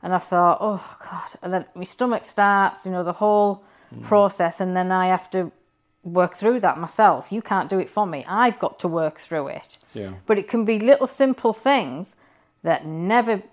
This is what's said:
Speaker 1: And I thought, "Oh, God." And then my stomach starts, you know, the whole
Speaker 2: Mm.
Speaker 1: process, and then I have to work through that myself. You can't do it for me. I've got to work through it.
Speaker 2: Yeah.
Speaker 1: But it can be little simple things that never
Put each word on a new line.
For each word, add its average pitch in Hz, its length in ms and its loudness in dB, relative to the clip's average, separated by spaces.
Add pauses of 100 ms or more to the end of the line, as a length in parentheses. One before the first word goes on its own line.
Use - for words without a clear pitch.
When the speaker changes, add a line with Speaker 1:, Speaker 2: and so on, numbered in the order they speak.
Speaker 1:
And 180 120 -4
I - 40 2
thought, 175 420 2
"Oh, 202 220 -4 (160)
God." - 300 -14 (140)
And 180 100 -6
then 185 120 -4 (100)
my 180 80 -10
stomach 240 420 -4
starts, 202 600 2
you 185 60 -6
know, 180 120 -4
the 170 100 -4
whole 208 500 2 (320)
Speaker 2:
Mm. 120 80 -16
Speaker 1:
process, 190 560 2
and 185 160 -2
then 185 160 0
I 185 160 2
have 185 240 0
to 180 200 -4 (520)
work 175 320 0
through 240 260 0
that 156 180 2
myself. 170 520 2
You 214 120 -6
can't 180 260 -4
do 196 100 -2
it 180 100 -4
for 208 180 -2
me. 147 200 -8
I've 220 320 0
got - 200 -4
to - 80 -4
work 160 320 -4
through 147 300 -6
it. - 280 -14 (160)
Speaker 2:
Yeah. 98 200 -10 (140)
Speaker 1:
But 208 120 2
it 196 80 -8
can 226 180 -2
be 220 140 0
little 262 280 4
simple 262 460 0
things 196 640 -2 (480)
that 160 220 -2
never 202 560 -2 (120)